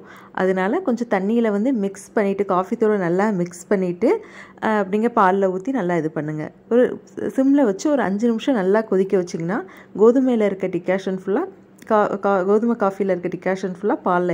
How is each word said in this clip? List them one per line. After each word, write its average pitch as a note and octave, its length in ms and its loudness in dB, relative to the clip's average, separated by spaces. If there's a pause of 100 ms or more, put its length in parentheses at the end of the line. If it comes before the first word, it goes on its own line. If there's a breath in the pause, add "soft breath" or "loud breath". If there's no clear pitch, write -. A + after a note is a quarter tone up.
(320 loud breath)
அதனால F#3+ 480 0
கொஞ்சம் A#3+ 280 -2
தண்ணியில A3 440 0
வந்து G#3+ 220 0
mix G3 400 -6
பண்ணிட்டு, G3+ 320 0
coffee F#3 300 0
தூளை G#3+ 220 2
நல்லா F#3 320 0
mix F3 380 -4
பண்ணிட்டு, G3 560 0 (400 loud breath)
ஆ, G#3+ 180 2
அப்படிங்க G#3 340 0
பால்ல F#3+ 400 4
ஊத்தி F#3 120 -6
நல்லா F#3+ 280 0
இது D#3+ 160 0
பண்ணுங்க. D3+ 400 -6 (180)
ஒரு A#3+ 320 2 (140)
சிம்ல C4+ 480 2
வச்சு G3+ 260 0
ஒரு C#4+ 120 2
அஞ்சு G3+ 260 0
நிமிஷம் A#3 280 0
நல்லா G3 260 2
கொதிக்க G3 360 0
வச்சிங்கன்னா F3+ 480 -4 (320 loud breath)
கோதுமையில A#3+ 480 4
இருக்க F#3+ 220 -2
டிகாஷன் F#3 580 -2
ஃபுல்லா, G#3+ 180 -2 (440)
கா-, G#3 320 2
கா-, G3 260 0
கோதுமை A3 300 2
காஃபில G3 420 -2
இருக்க F3 100 -6
டிகாஷன் F#3 540 -4
ஃபுல்லா A3+ 140 0 (100)
பால்ல F3+ 280 0